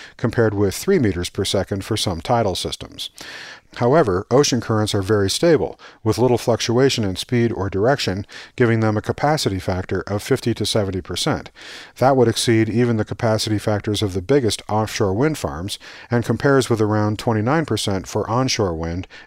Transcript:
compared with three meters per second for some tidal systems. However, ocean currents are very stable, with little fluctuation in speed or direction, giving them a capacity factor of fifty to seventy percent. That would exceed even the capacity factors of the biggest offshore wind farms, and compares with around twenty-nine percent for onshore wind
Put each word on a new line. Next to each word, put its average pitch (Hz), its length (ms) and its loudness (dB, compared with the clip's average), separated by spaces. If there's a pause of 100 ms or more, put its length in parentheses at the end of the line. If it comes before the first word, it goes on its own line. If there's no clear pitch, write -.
(160)
compared 113 360 0
with 101 220 0
three 196 240 2
meters 92 320 0
per 98 140 -4
second 98 400 -2
for 110 120 -2
some 95 240 -4
tidal 117 360 0
systems. - 540 -10 (680)
However, 120 540 2
ocean 131 320 2
currents 107 320 0
are 98 80 0
very 101 260 2
stable, 120 500 2 (240)
with 107 140 0
little 120 220 4
fluctuation 120 680 2
in 95 120 -2
speed 117 360 0
or 95 160 -4
direction, 101 580 0 (300)
giving 113 240 4
them 110 160 2
a 107 60 -2
capacity 127 560 0
factor 92 480 -4
of 101 160 -4
fifty 120 320 0
to 104 120 -4
seventy 95 340 -2
percent. 90 500 -4 (460)
That 131 200 4
would 117 120 6
exceed 113 400 2
even 117 300 2
the 104 60 0
capacity 110 540 -2
factors 104 440 -2
of 98 100 -2
the 92 100 -4
biggest 120 460 2
offshore 107 460 0
wind 147 240 0
farms, 85 400 -8 (320)
and 120 140 2
compares 135 460 2
with 110 100 2
around 107 380 2
twenty-nine 123 480 0
percent 101 400 -2
for - 220 -4
onshore 113 460 0
wind 82 320 -6 (200)